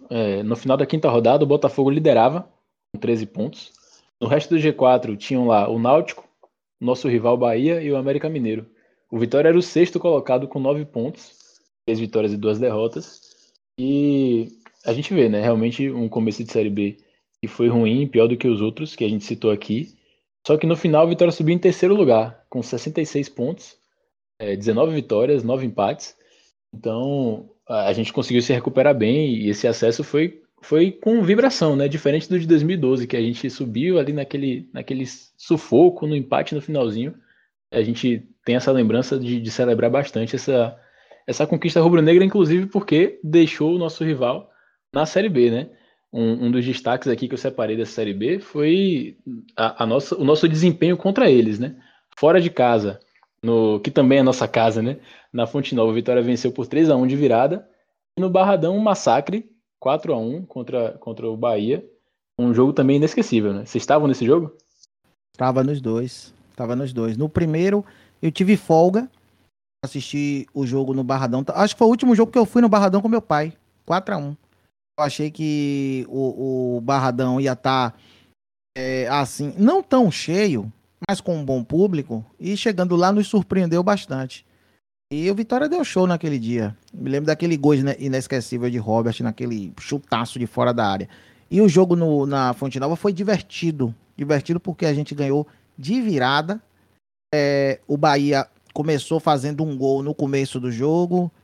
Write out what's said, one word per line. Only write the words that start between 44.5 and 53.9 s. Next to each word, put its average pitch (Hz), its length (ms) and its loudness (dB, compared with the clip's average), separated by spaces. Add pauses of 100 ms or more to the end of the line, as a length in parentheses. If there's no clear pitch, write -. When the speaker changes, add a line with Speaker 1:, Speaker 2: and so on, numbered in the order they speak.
Speaker 1:
na 151 140 0
Série 202 220 0
B, 120 220 4
né? 123 200 -4 (420)
Um, 117 340 -2
um 120 40 2
dos 123 140 0
destaques 127 420 -2
aqui 123 220 -2
que 139 60 -6
eu - 40 -8
separei 113 380 -4
dessa 113 160 -6
Série 104 200 -4
B 131 280 -4
foi 160 760 0 (400)
a, 113 280 -2
a - 20 -2
nossa, 139 300 -2
o 147 80 -2
nosso 151 240 4
desempenho 165 480 2
contra 196 340 2
eles, 110 300 4
né? 135 160 -8 (420)
Fora 170 220 6
de 170 100 0
casa, 110 480 0 (420)
no, 113 380 2
que 139 140 -6